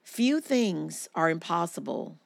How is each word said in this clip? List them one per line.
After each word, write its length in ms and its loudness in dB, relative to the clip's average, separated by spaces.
few 400 2
things 720 0
are 160 4
impossible 960 -4